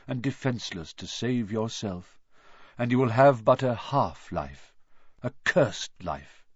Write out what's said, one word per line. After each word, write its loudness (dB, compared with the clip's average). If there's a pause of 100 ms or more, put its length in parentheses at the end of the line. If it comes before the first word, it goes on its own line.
and -6
defenseless -4
to -12
save -2
yourself, -6 (600)
and -2
you 4
will 4
have 6
but 4
a 0
half-life, -4 (480)
a -6 (100)
cursed 0 (100)
life -10 (100)